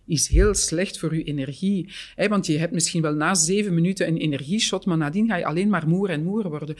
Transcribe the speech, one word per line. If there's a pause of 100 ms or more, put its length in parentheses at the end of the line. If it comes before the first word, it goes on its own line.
is
heel
slecht
voor
je
energie." (260)
Hè,
want
je
hebt
misschien
wel
na
zeven
minuten
een
energieshot,
maar
nadien
ga
je
alleen
maar
moer
en
moer
worden.